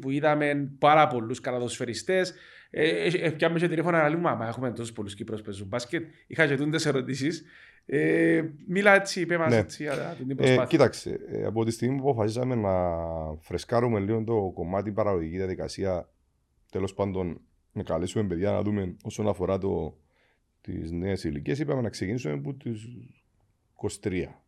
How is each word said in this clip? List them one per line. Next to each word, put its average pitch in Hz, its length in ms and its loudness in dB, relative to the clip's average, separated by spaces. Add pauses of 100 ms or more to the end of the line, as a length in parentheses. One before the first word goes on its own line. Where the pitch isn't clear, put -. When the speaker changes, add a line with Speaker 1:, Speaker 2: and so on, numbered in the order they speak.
Speaker 1:
που 131 100 -4
είδαμε 143 680 2
πάρα 151 280 8
πολλούς 120 340 -2
καλαθοσφαιριστές. 123 960 -2 (360)
Ε, 151 180 2
ε, 170 380 2
ε, 156 40 2
πιάμε 165 280 2
και 170 100 4
τηλέφωνα 160 340 2
να 147 60 4
λέμε, 165 260 2
«Μα, 113 140 -4
έχουμε 123 240 -4
τόσους 117 200 -8
πολλούς 101 220 -8
Κύπρους 107 280 -8
παίζουν 101 240 -10
μπάσκετ». 120 400 -6 (200)
Είχα 160 200 2
και 139 100 2
τούντες 151 300 0
ερωτήσεις. 135 580 -2 (420)
Ε, 160 580 2 (220)
μίλα 196 280 6
έτσι, 196 320 2
πέ 170 120 0
μας 160 140 2
Speaker 2:
Ναι. 117 40 6
Speaker 1:
έτσι, - 260 0
για 147 360 -6
την 131 120 -6
Speaker 2:
Ε, 139 40 -4
Speaker 1:
προσπάθεια. 127 300 6
Speaker 2:
κοίταξε, - 640 4
ε, 104 160 -4
από 107 200 0
τη 113 60 0
στιγμή 127 300 -2
που 135 80 0
αποφασίσαμε 120 460 0
να 92 420 2 (440)
φρεσκάρουμε 117 600 0
λίγο 110 240 0
το 104 300 0
κομμάτι 98 380 -4
παραγωγική 92 440 0
διαδικασία, 92 720 -4 (640)
τέλος 95 240 -4
πάντων, 95 460 -2 (320)
να 104 100 -6
καλέσουμε 87 420 -2
παιδιά 92 260 0
να 98 120 0
δούμε 98 400 -2
όσον 104 260 -4
αφορά 95 300 0
το, 87 400 -4 (640)
τις 87 300 -8
νέες 90 340 -4
ηλικίες, 80 340 -4
είπαμε 143 220 -2
να 110 80 -2
ξεκινήσουμε 123 460 -4
από 143 200 -8
τις 113 340 -10 (840)
είκοσι - 280 -8
τρία. 90 480 -4